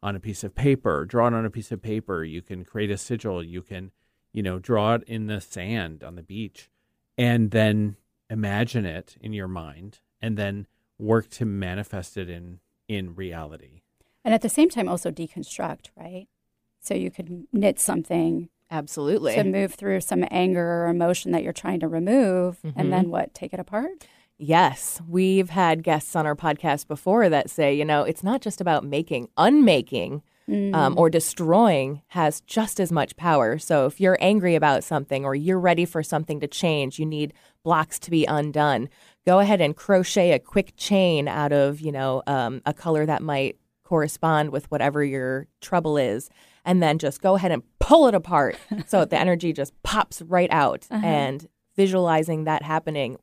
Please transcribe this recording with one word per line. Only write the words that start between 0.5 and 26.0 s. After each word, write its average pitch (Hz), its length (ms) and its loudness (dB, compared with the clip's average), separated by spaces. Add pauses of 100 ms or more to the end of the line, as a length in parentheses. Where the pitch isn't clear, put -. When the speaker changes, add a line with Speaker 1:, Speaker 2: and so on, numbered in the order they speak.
Speaker 1:
paper, 123 500 0
draw 117 240 2
it 117 60 0
on 113 100 -2
a 110 60 -4
piece 110 200 -12
of 101 120 -10
paper. 107 420 -6
You 80 180 -10
can 92 220 -14
create 104 260 -6
a 101 80 -4
sigil. 107 460 -6
You 87 180 -12
can, 95 280 -14 (420)
you 107 100 -6
know, 92 160 -4
draw 107 360 0
it 117 120 -4
in 110 200 -8
the 107 140 -6
sand 90 640 -8
on 85 140 -16
the 87 60 -18
beach 98 460 -14 (480)
and 120 360 2
then 107 440 2 (320)
imagine 107 560 -2
it 85 360 -10
in 107 120 -12
your 98 160 -8
mind 87 520 -14 (200)
and 113 160 -4
then 101 300 -6 (320)
work 110 320 2
to - 140 -6
manifest 98 720 -6
it 92 120 -8
in, 87 300 -14 (300)
in 95 260 -8
reality. 82 680 -14 (420)
Speaker 2:
And 220 100 2
at 220 80 2
the 233 60 -2
same 302 200 2
time, 214 200 -2
also 175 220 -4
deconstruct, 160 760 -10 (100)
right? 185 300 -18 (540)
So - 140 -6
you 185 160 -4
could 175 420 -14
knit 202 260 2
something 170 680 -2 (220)
Speaker 3:
Absolutely. 147 640 -2
Speaker 2:
to 208 100 2
move 190 300 -2
through 190 260 -2
some 180 300 -2
anger 175 540 0
or 170 40 0
emotion 175 440 0
that 165 100 0
you're 170 100 -6
trying 175 280 -6
to 160 80 -2
remove, 180 760 2
and 156 100 -8
Speaker 3:
Mm-hmm. - 160 0
Speaker 2:
then 185 200 2
what, - 240 -4
take - 180 -12
it 185 80 -8
apart? 262 460 -8 (320)
Speaker 3:
Yes. 156 680 2
We've 185 440 2
had 165 340 2
guests 156 320 0